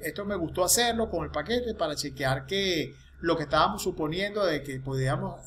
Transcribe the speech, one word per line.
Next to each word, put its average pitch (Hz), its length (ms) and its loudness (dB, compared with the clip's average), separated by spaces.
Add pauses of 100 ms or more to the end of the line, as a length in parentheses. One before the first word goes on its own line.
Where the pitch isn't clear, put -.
esto 160 200 -4
me 202 120 -2
gustó 170 280 0
hacerlo 226 460 4
con 165 140 -2
el 147 80 -6
paquete 226 420 -2
para 156 220 -2
chequear 135 500 -2
que 185 480 0 (280)
lo 165 160 2
que 156 60 -2
estábamos 165 380 4
suponiendo 190 640 0
de 151 160 2
que 135 200 -8
podíamos 135 640 -2